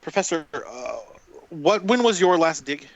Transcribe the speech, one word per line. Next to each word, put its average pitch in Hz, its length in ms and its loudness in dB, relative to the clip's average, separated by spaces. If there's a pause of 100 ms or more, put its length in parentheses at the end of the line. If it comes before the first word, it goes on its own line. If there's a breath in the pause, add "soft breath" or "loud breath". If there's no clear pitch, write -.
Professor, 165 520 -4
uh, 120 440 -12 (520)
what, 170 360 0
when 240 180 2
was 220 180 2
your 180 160 6
last 165 280 2
dig? 143 300 -8